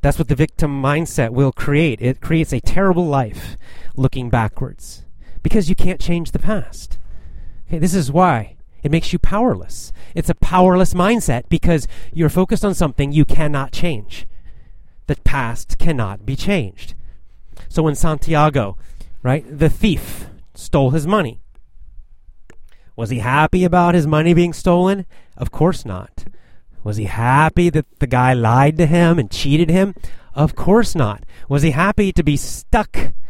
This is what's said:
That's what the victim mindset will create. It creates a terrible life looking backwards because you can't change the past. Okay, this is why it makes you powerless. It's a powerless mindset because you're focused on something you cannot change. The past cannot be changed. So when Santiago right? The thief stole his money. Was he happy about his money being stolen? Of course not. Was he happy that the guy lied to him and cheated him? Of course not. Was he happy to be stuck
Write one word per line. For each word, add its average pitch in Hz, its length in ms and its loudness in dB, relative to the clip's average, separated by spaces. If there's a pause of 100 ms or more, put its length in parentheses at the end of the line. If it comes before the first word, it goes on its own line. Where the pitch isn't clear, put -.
That's 143 180 0
what 160 80 -2
the 131 80 0
victim 143 460 0
mindset 143 480 -2
will 131 240 0
create. 143 480 -2
It 127 180 -4
creates 160 320 -2
a 127 80 -4
terrible 180 480 4
life 131 480 -4 (400)
looking 131 340 -2
backwards - 760 -4 (360)
because 185 280 2
you 185 60 2
can't 185 260 6
change 170 300 0
the - 80 -2
past. - 580 0 (720)
Okay, - 120 -4
this 170 160 2
is 139 160 0
why 147 460 0 (260)
it 143 80 0
makes 165 220 0
you 175 40 -2
powerless. 190 760 0 (200)
It's - 160 -2
a 170 60 2
powerless 185 580 4
mindset 180 540 0
because 170 400 2 (260)
you're 156 160 2
focused 185 360 0
on 196 80 0
something 143 400 -2
you 151 100 6
cannot 147 480 6
change. - 560 -2 (800)
The - 80 -2
past - 640 0
cannot 104 460 2
be 131 100 -4
changed. 160 600 -4 (760)
So - 120 -2
when 151 140 0
Santiago 147 840 2 (440)
right? 135 260 -2
The 151 220 0
thief - 580 -2 (260)
stole 139 380 0
his 143 160 -2
money. 175 340 -2 (1500)
Was 113 140 -8
he 127 100 -4
happy 151 440 2
about 175 320 2
his 156 120 2
money 156 260 2
being 170 200 2
stolen? 185 520 0 (320)
Of - 140 -8
course - 340 0
not. 95 400 -12 (580)
Was 104 140 -6
he 107 80 -4
happy 139 640 0
that - 300 -4
the 143 80 -2
guy 127 260 2
lied 127 440 2
to 170 80 4
him 170 340 4
and 110 120 -4
cheated 151 380 0
him? 190 260 0 (380)
Of 147 220 0
course 226 400 2
not. 107 300 -2 (220)
Was 139 160 0
he 160 80 2
happy 190 420 0
to 170 100 2
be 143 140 0
stuck - 760 2 (160)